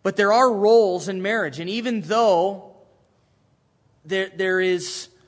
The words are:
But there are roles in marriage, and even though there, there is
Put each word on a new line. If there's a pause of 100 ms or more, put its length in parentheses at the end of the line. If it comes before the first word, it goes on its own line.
But
there
are
roles
in
marriage,
and
even
though (1300)
there,
there
is (180)